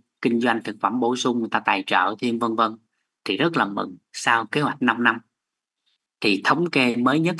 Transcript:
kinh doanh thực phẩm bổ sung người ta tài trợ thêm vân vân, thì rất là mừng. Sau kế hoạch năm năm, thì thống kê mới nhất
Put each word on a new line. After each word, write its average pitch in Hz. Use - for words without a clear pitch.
kinh 117
doanh 117
thực 107
phẩm 107
bổ 123
sung 123
người 110
ta 110
tài 101
trợ 95
thêm 117
vân 113
vân, 113
thì 98
rất 165
là 117
mừng. 101
Sau 117
kế -
hoạch 135
năm 120
năm, 113
thì 98
thống 165
kê 123
mới 131
nhất 170